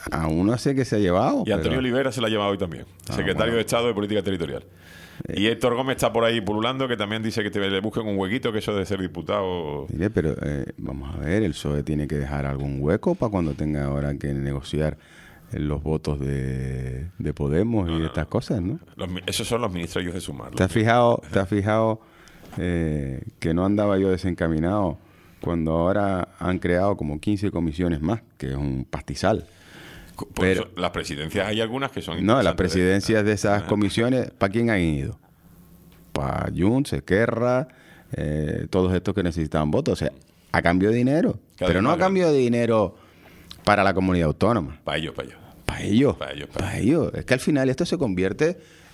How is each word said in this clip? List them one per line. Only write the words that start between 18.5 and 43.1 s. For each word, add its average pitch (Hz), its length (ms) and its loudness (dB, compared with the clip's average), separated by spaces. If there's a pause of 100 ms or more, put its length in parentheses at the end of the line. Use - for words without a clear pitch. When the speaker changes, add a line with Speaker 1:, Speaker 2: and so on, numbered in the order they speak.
Speaker 1:
¿no? 113 180 -2 (160)
Speaker 2:
Los 90 140 -8
mi-, 90 160 -8
esos 98 220 -4
son 117 140 -2
los 113 100 -2
ministros 87 420 -4
de 90 80 -6
Sumar, 64 300 -10
Speaker 1:
¿Te 62 120 2
has 95 60 4
Speaker 2:
los - 60 -2
mi- 113 80 4
Speaker 1:
fijado, 120 380 4 (100)
te 98 80 2
has 95 100 0
fijado, 107 520 2 (560)
eh, 78 640 -2 (180)
que 82 140 0
no 87 120 2
andaba 104 320 2
yo 95 140 4
desencaminado 87 880 0 (440)
cuando 82 320 0
ahora 95 560 0 (100)
han 92 200 0
creado 90 380 2
como 76 220 -4
quince 101 320 -2
comisiones 82 500 -2
más, 85 200 -2 (160)
que 65 120 -6
es 67 60 -4
un 69 340 -2
pastizal? 85 560 -2 (720)
Speaker 2:
Co-, - 140 -10
por - 160 -4
Speaker 1:
Pero 92 180 4
Speaker 2:
eso, - 140 -14
las 90 140 0
presidencias 80 540 -4
hay 107 160 -2
algunas 127 300 -4
que - 100 -8
son 90 240 -4
Speaker 1:
No, 120 160 6
las 87 120 4
Speaker 2:
interesantes - 20 -10
de - 20 -10
Speaker 1:
presidencias 95 680 2
de 107 80 4
esas 101 260 2
Speaker 2:
Ajá. - 80 -6
Speaker 1:
comisiones, 113 640 0
¿pa - 180 0
quién 117 220 0
han 101 80 4
ido? 76 400 0 (920)
Pa 69 440 -2
Junts, 117 360 2
Esquerra, 117 720 0 (460)
eh, 76 580 -2
todos 92 240 4
estos 90 180 -2
que 101 80 0
necesitaban 80 480 0
votos. 78 240 0
O - 40 -2
sea, - 140 -2 (400)
a 85 120 2
cambio 90 260 4
de 113 60 4
dinero. 139 380 2 (240)
Speaker 2:
Cada 90 100 0
Speaker 1:
Pero 87 120 6
Speaker 2:
vez 101 40 4
Speaker 1:
no 131 60 4
a 170 80 2
Speaker 2:
más - 80 0
Speaker 1:
cambio 185 260 4
de 147 80 4
dinero 117 560 2 (720)